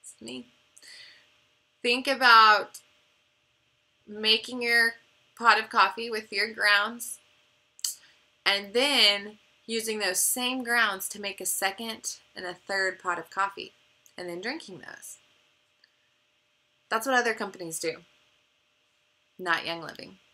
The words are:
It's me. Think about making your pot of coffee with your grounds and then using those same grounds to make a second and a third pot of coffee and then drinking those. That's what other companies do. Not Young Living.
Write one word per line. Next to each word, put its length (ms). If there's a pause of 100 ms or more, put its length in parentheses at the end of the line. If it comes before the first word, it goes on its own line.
It's 200
me. 260 (1400)
Think 240
about 720 (1300)
making 540
your 320 (440)
pot 220
of 100
coffee 400
with 220
your 200
grounds 680 (1300)
and 280
then 640 (280)
using 340
those 200
same 440
grounds 460
to 120
make 180
a 60
second 720 (180)
and 100
a 100
third 440
pot 200
of 100
coffee 440 (440)
and 100
then 140
drinking 380
those. 380 (1700)
That's 160
what 100
other 200
companies 440
do. 180 (1400)
Not 280
Young 160
Living. 360 (160)